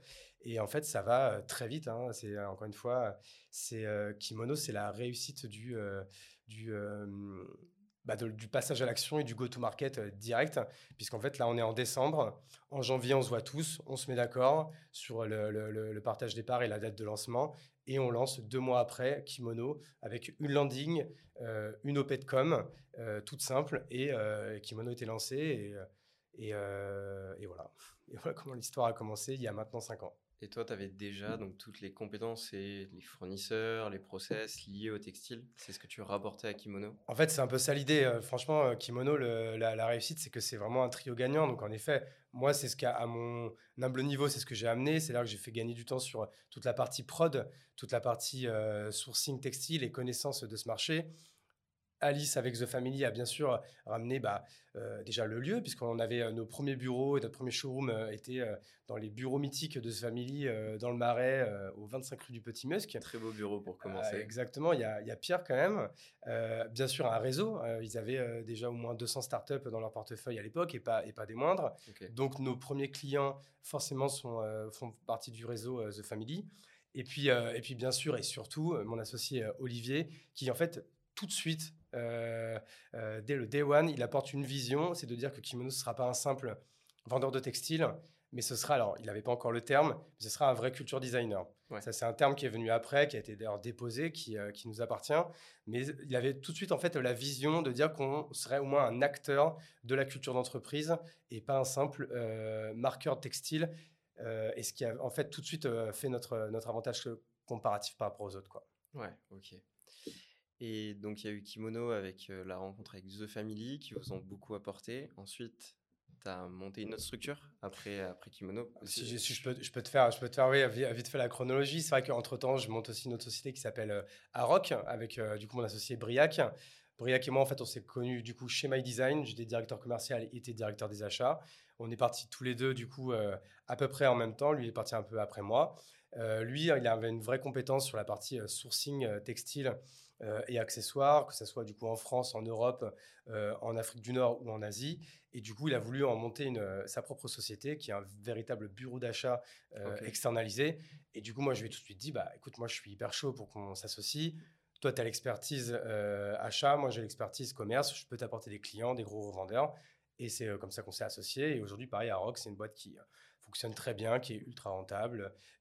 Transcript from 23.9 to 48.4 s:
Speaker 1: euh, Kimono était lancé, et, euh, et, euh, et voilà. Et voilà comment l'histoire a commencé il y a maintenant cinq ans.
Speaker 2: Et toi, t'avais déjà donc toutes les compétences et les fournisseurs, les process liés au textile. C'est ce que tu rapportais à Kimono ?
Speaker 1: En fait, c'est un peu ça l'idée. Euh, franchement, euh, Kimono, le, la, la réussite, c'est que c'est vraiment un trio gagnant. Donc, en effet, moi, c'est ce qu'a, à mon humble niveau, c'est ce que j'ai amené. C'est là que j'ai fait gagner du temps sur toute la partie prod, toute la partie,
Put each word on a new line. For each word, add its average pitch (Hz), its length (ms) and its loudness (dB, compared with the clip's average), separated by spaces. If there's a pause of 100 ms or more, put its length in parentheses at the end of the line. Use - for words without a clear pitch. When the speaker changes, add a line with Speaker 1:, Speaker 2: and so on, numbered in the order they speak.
Speaker 1:
euh, 107 480 -2
Kimono 113 320 -6
était 120 140 -6
lancé, 113 320 -4
et, 120 360 -2
euh, 98 120 -10 (500)
et, 107 180 -4
euh, 98 840 -4
et 101 80 -10
voilà. 90 240 -14 (400)
Et - 60 -12
voilà - 160 -4
comment 135 200 -10
l'histoire 123 340 2
a 113 60 4
commencé 110 400 -4
il 131 80 -6
y 117 60 -2
a 104 60 -2
maintenant 110 260 -6
cinq 110 240 -10
ans. - 120 -10 (280)
Speaker 2:
Et 101 60 -14
toi, 113 160 -4
t'avais 101 240 -6
déjà 101 480 -6
donc 98 200 -8
toutes - 240 -16
les 98 120 -10
compétences 110 580 -6
et 98 400 -8
les 92 100 -18
fournisseurs, 110 880 -4
les 95 80 -6
process - 640 -6
liés 101 240 -6
au 104 80 -4
textile. 110 480 -12 (100)
C'est - 160 -16
ce - 60 -12
que - 80 -16
tu - 160 -12
rapportais 101 460 -2
à 104 80 -2
Kimono ? 104 420 -8 (100)
Speaker 1:
En 117 80 -2
fait, 156 140 8
c'est 156 120 2
un 127 60 4
peu 131 120 4
ça 143 160 4
l'idée. 143 280 6
Euh, 117 180 4
franchement, 143 420 2
euh, 123 120 6
Kimono, 127 400 0
le, 113 400 2
la, 113 200 4
la 113 100 2
réussite, 117 320 2
c'est - 140 -6
que 120 80 -4
c'est - 180 -2
vraiment 117 260 4
un 123 60 4
trio - 240 -4
gagnant. 139 340 6
Donc, 120 140 0
en 107 100 -2
effet, 135 320 2 (300)
moi, 135 200 6
c'est 135 160 0
ce - 60 -2
qu'a, 120 160 2
à 117 140 2
mon 117 480 -2 (260)
humble 127 220 2
niveau, 143 280 4
c'est 143 100 -2
ce - 80 -4
que 123 80 -6
j'ai 110 120 0
amené. 135 320 4
C'est 156 140 -2
là 120 80 4
que 117 60 2
j'ai 104 100 -4
fait - 140 -10
gagner 117 240 0
du 117 100 -10
temps 131 140 0
sur 110 280 -2 (220)
toute - 160 -8
la 120 80 4
partie 127 300 0
prod, 156 440 4 (280)
toute - 160 -8
la 117 100 4
partie, 123 460 0